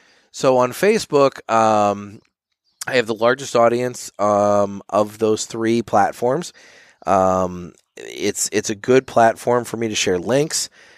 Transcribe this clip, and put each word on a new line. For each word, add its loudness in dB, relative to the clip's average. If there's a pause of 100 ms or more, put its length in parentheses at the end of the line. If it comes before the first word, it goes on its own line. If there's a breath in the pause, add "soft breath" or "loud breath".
(320 soft breath)
So 2
on 2
Facebook, 0
um, 2 (680)
I -6
have 2
the -2
largest -2
audience, 0
um, 2
of -2
those 0
three -2
platforms. -2 (520 loud breath)
Um, 0 (240)
it's, -6
it's -4
a -6
good 2
platform 2
for -8
me -4
to -6
share 0
links, -2 (280 soft breath)